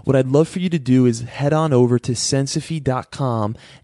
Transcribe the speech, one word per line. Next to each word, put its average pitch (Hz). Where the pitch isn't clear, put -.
what 135
I'd 131
love 147
for 180
you 180
to 160
do 127
is 120
head 143
on 156
over 123
to -
sensophy 139
dot 127
com 117